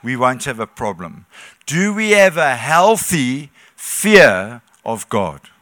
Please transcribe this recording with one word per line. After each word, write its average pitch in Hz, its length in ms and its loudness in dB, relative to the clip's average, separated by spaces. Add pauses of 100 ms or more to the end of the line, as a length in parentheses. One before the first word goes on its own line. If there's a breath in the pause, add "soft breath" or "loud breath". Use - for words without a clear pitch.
we 123 120 -6
won't 123 300 -2
have 120 140 -8
a 110 80 -6
problem. 90 580 -10 (400 loud breath)
Do 185 260 -2
we 214 200 -4
have 190 260 4
a 143 180 0
healthy 151 920 0 (260 soft breath)
fear 120 840 2 (240)
of 110 240 -8
God? 87 320 -4 (200)